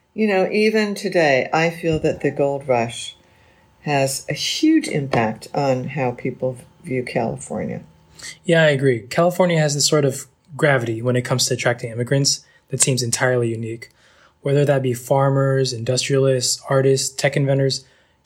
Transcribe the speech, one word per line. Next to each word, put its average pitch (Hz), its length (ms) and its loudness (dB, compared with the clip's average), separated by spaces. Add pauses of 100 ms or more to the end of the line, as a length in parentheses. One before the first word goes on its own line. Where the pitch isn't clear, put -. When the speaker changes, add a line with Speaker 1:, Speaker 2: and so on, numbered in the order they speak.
(120)
Speaker 1:
You 214 160 0
know, 190 240 2
even 214 420 2
today, 160 580 2
I 165 180 2
feel 165 300 -2
that 156 200 -2
the 143 100 0
gold 139 380 -2
rush 117 480 -2 (640)
has 139 480 -2
a 151 60 -6
huge - 540 0
impact 120 640 -2
on 135 320 0
how 131 280 -4
people 127 440 -6 (280)
view 131 180 -4
California. 113 800 -6 (640)
Speaker 2:
Yeah, 165 180 4
I 156 60 6
agree. 135 320 2 (100)
California 175 480 2
has 151 160 0
this 143 120 0
sort 151 200 2
of - 200 -4 (300)
gravity 120 460 2
when 123 140 2
it 123 60 0
comes 127 240 0
to 131 80 -2
attracting 120 360 -2
immigrants 123 540 0 (240)
that 131 120 -6
seems 127 220 0
entirely 120 480 0
unique. 113 400 -8 (500)
Whether 143 240 2
that 139 180 2
be 127 120 0
farmers, 135 800 2
industrialists, 127 960 0
artists, 135 440 2
tech - 220 -2
inventors, 135 480 0 (420)